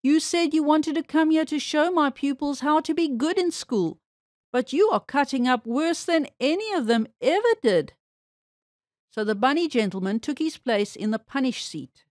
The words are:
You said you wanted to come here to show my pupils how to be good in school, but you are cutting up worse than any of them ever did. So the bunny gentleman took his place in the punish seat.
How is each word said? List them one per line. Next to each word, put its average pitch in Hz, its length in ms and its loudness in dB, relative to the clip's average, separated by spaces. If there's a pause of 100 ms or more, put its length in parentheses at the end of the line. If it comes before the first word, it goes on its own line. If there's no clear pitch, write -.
You 294 180 4
said 339 320 0
you 311 100 2
wanted 302 340 2
to 320 60 -2
come 311 280 2
here 320 160 2
to 302 120 -4
show 302 320 0
my 311 200 2
pupils 277 500 -4
how 302 200 2
to 320 120 -6
be 320 160 0
good 294 300 -2
in 359 120 0
school, 185 500 -4 (520)
but 247 200 -2
you 370 180 4
are 208 100 2
cutting 269 480 -2
up 254 180 0
worse 311 380 -2
than 330 240 0 (100)
any 370 340 0
of 320 140 0
them 220 200 2 (140)
ever 381 280 2 (140)
did. 175 320 2 (1160)
So 214 140 -4
the 214 100 0
bunny 285 340 2
gentleman 202 520 -2
took 285 180 -6
his 320 200 -4
place 208 380 -2
in 214 140 -4
the 220 80 -2
punish 262 460 -4
seat. - 460 -14